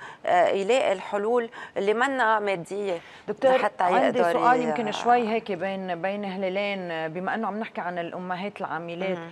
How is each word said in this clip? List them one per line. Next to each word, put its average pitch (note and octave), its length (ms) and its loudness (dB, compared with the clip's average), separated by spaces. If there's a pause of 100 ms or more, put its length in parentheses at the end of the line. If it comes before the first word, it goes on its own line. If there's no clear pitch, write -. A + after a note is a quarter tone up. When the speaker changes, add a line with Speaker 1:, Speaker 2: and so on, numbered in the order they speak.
(260)
Speaker 1:
آه، F3 220 6
يلاقي G3 440 2
الحلول A3 580 0 (260)
اللي G3 180 2
منا A#3+ 440 2
مادية G3 640 -4 (280)
Speaker 2:
دكتور، C4 280 4
Speaker 1:
لحتى G#3 280 0
Speaker 2:
عندي G#3+ 340 4
Speaker 1:
يقدر F3 140 4
Speaker 2:
سؤال B3 280 4
Speaker 1:
ي- - 20 0
Speaker 2:
يمكن A#3 300 -2
شوي A#3+ 360 2
هيك A3 240 -2
بين، F#3 500 -4
بين G3+ 220 -4
هلالين، F#3 880 -2
بما F3+ 220 -4
إنه A3 120 -2
عم G3+ 120 -4
نحكي A3 220 -8
عن F3+ 180 -4
الأمهات F3+ 640 -8
العاملات، E3+ 580 -6
Speaker 1:
مم. E3 140 -12